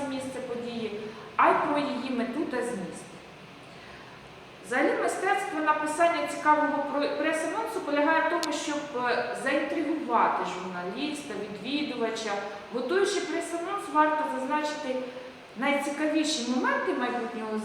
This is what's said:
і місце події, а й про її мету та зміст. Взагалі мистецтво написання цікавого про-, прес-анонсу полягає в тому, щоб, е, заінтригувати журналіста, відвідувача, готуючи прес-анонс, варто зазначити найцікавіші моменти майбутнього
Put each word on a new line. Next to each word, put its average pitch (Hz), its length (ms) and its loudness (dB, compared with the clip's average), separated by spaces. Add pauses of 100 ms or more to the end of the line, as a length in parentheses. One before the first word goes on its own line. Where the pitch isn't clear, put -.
і 269 80 -4
місце 262 340 -6
події, 233 520 -4 (360)
а 320 140 6
й - 40 6 (120)
про 294 120 0
її 262 320 -2
мету 240 340 -2
та - 120 -4
зміст. 196 500 -4 (1600)
Взагалі 277 260 4 (100)
мистецтво 370 600 0
написання 302 680 4
цікавого 294 600 4
про-, 285 160 2 (100)
прес-анонсу 320 680 0
полягає 294 340 6
в 320 100 4
тому, 311 260 0
щоб, 277 480 -2
е, 240 400 0
заінтригувати 269 1000 2 (100)
журналіста, 185 880 -4
відвідувача, 220 920 -2 (420)
готуючи 359 460 2
прес-анонс, 339 720 -4
варто 302 320 6 (140)
зазначити 294 580 -2 (600)
найцікавіші 285 920 2
моменти 466 420 2
майбутнього 226 720 -2